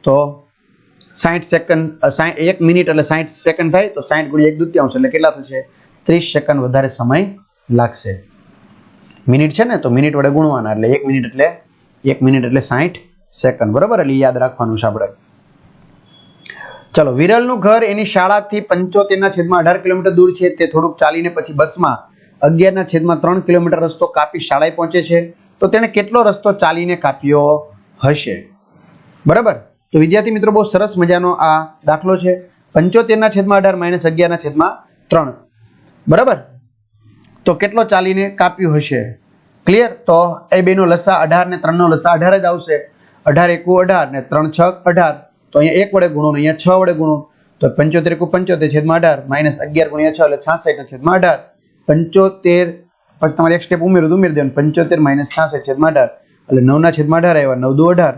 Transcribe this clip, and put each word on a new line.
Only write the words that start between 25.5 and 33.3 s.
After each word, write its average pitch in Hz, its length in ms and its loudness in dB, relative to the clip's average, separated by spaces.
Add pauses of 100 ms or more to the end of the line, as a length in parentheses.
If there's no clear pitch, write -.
તો 190 80 0
તેણે 220 200 0
કેટલો 214 340 0
રસ્તો 202 300 0
ચાલીને 175 440 -2
કાપ્યો 147 480 0 (600)
હશે? 131 300 -2 (880)
બરાબર? 185 320 2 (360)
તો 160 60 2
વિદ્યાર્થી 202 320 2
મિત્રો, 214 220 0
બહુ 214 120 2
સરસ 196 340 -2
મજાનો 175 320 0 (100)
આ 156 160 2 (300)
દાખલો 180 300 0
છે. 180 180 0 (400)
પંચોતેરના 220 540 2
છેદમાં 196 300 2